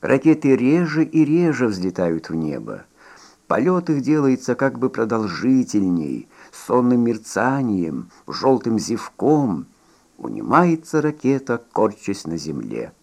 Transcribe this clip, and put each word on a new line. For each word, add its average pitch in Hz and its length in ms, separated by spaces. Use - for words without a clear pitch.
Ракеты 135 540
реже 151 480
и 156 220
реже 147 420
взлетают 90 600
в 85 60
небо. 58 500
Полёт 175 420
их 143 120
делается 131 520
как 131 240
бы 120 120
продолжительней, 101 1400
сонным 123 500
мерцанием, 110 1080
жёлтым 120 500
зевком. 117 880
Унимается 160 840
ракета, 135 600
корчась 104 520
на 82 120
земле. 58 640